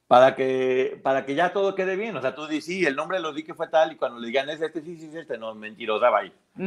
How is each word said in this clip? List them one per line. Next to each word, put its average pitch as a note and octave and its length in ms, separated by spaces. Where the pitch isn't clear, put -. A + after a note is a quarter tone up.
Para B2+ 280
que, C3 680
para C3+ 240
que C#3 80
ya F3 200
todo G3 200
quede F#3+ 220
bien. G#3 200
O C3 60
sea, B2+ 140
tú D3+ 100
dices, D3+ 200
"Sí, F3+ 200
el C#3 100
nombre E3 240
lo D#3+ 140
di D#3 100
que D#3+ 120
fue E3 120
tal", D#3+ 260
y - 20
cuando A#2+ 240
le A#2 80
digan, C3+ 220
"Es D#3 120
este, D#3+ 200
sí, E3 160
sí, D#3+ 100
es D3+ 80
este", D3+ 220
no, A2+ 180
mentirosa, G#2+ 560
bye. G2+ 200